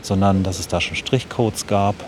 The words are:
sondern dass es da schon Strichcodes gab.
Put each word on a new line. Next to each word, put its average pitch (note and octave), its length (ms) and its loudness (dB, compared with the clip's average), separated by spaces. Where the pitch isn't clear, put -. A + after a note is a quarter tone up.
sondern G2 400 4
dass F2+ 160 -2
es F2 80 -8
da F2 120 0
schon - 160 -4
Strichcodes - 680 -2
gab. G2+ 300 2